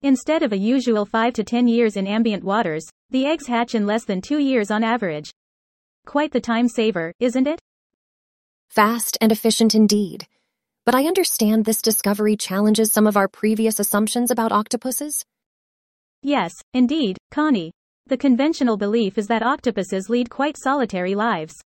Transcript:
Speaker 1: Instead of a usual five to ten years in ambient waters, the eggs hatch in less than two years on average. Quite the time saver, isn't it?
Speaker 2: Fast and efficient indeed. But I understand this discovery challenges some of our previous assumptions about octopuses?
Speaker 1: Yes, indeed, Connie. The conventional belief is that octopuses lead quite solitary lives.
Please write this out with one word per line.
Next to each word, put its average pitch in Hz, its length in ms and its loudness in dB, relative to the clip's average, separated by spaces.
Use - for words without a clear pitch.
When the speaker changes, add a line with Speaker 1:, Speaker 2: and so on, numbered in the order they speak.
Speaker 1:
Instead 294 400 2
of 247 100 0
a 196 60 -2
usual 220 480 0
five 226 260 0
to 226 100 -4
ten 233 240 0
years 233 300 2
in 196 100 -2
ambient 214 380 0
waters, 190 400 -2
the 262 160 0
eggs 320 220 -2
hatch 240 280 -2
in 208 120 0
less 214 180 -2
than 190 160 -2
two 285 180 -4
years 262 320 0
on 220 140 0
average. 196 460 -4
Quite 302 260 -2
the 240 120 -2
time 233 260 0
saver, 196 420 -2
isn't 254 260 0
it? 320 120 -4
Speaker 2:
Fast 220 540 0
and 220 100 6
efficient 220 420 2
indeed. 208 520 2
But 240 100 2
I 269 120 2
understand 226 580 2
this 214 160 -2
discovery 214 560 0
challenges 214 560 2
some 214 140 4
of 208 100 2
our 196 120 2
previous 220 520 0
assumptions 220 500 -2
about 226 220 -2
octopuses? 247 720 -4
Speaker 1:
Yes, 254 300 -2
indeed, 254 420 2
Connie. 247 420 0
The 254 120 -2
conventional 262 580 2
belief 202 400 0
is 208 120 -2
that 226 140 0
octopuses 214 680 -4
lead 240 180 0
quite 285 340 -4
solitary 202 520 -2
lives. 202 400 -4